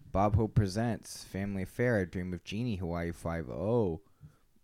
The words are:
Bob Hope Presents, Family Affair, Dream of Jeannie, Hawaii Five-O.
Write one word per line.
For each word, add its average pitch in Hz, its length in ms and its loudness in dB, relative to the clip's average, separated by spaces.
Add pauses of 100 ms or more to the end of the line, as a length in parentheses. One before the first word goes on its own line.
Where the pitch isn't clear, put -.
(120)
Bob 104 240 4
Hope 113 200 4
Presents, 107 680 2
Family 98 400 -4
Affair, 113 420 2
Dream 90 280 -6
of 87 100 -8
Jeannie, 113 340 -4
Hawaii 85 340 -4
Five-O. 82 880 -2 (640)